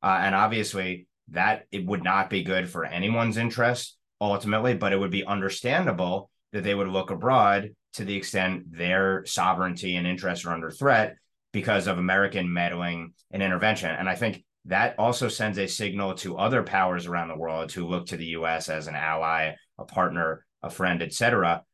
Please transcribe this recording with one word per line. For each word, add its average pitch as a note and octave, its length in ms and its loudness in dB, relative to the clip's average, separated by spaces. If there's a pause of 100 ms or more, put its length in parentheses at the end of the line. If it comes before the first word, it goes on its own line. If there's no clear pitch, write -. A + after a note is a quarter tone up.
Uh, F#2+ 180 4
and F#2+ 140 2
obviously G2+ 720 0 (220)
that F#2+ 440 0
it F#2+ 140 -4
would F#2+ 160 -2
not F#2+ 260 2
be F#2+ 140 0
good F#2 260 0
for E2+ 160 -6
anyone's A2 540 0
interest A#2+ 580 0 (240)
ultimately, G#2 540 2
but G2 180 0
it G2 60 2
would G2 120 0
be G2 140 0
understandable G2 1040 -2 (220)
that G#2 100 -4
they G2+ 120 2
would G2 140 0
look G#2 220 -2
abroad G2+ 600 4 (240)
to - 100 -6
the G3+ 100 -4
extent F#2 560 -2
their F#2 540 2
sovereignty F2+ 720 0
and F2 100 0
interests F2+ 380 -2
are E2+ 80 -4
under E2 180 -4
threat A#2 460 2 (380)
because G2 320 0
of F#2+ 100 0
American F#2 560 2
meddling F2 640 -4 (160)
and G2 120 -2
intervention. F#2+ 460 2
And F#2 220 -2
I F#2 40 0
think G#2+ 300 -4 (220)
that F#2 320 2
also A#2 300 2
sends G#2+ 280 -2
a G2 100 0
signal G2 500 -4
to F2 200 -8
other A2+ 260 2
powers F2+ 440 0
around F2 220 -4
the D#2+ 100 -8
world D#2+ 340 -4
who F2 140 -6
look F2 220 -4
to F2 100 -8
the E2 80 -8
U E2 200 -4
S D#2+ 220 -2
as D#2 200 -4
an D2+ 60 -10
ally, D#2+ 600 0 (240)
a - 80 -10
partner, E2 580 -2 (180)
a - 60 -8
friend, F2+ 320 0
et D#2+ 140 -6
cetera. G#2+ 480 2 (120)